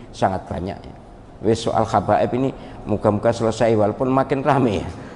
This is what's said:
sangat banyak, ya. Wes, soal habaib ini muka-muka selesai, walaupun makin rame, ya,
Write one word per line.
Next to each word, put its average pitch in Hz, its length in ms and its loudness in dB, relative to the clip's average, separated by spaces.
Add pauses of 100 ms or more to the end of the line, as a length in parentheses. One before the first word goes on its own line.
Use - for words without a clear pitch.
(140)
sangat 95 320 0
banyak, 87 320 -6
ya. - 180 -16 (460)
Wes, 110 240 2
soal - 160 2
habaib 104 560 2
ini 131 160 0 (320)
muka-muka 104 480 2
selesai, 110 400 2
walaupun 107 320 2
makin 131 400 0
rame, 127 400 2
ya, - 40 -8 (260)